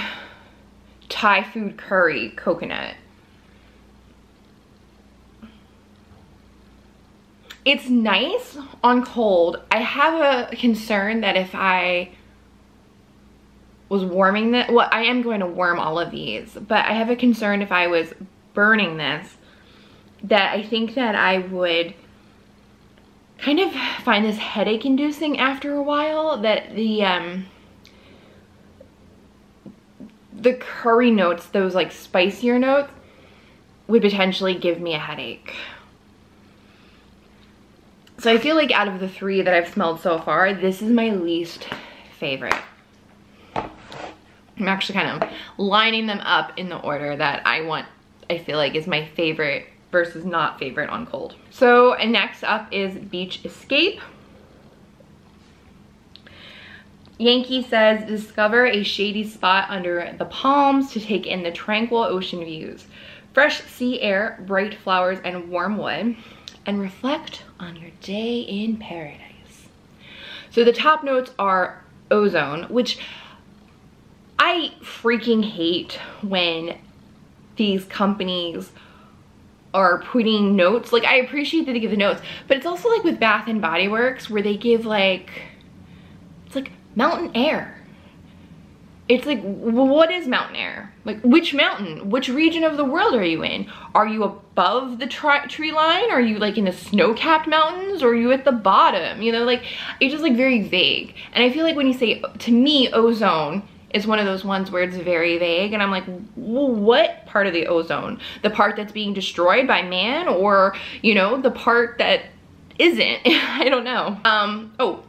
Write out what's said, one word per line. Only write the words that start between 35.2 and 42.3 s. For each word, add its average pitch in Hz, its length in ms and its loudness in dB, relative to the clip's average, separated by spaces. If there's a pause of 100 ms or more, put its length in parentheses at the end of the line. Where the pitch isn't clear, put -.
So 226 120 4
I 226 60 6
feel 294 180 2
like 294 140 4
out 202 180 2
of 190 120 -8
the 185 80 -6
three 190 340 -2
that 180 100 2
I've 175 160 2
smelled 165 320 -2
so 165 180 0
far, 175 360 0
this 190 260 -2
is 214 100 -2
my 226 200 2
least 170 560 -4 (520)
favorite. 131 360 -4 (2000)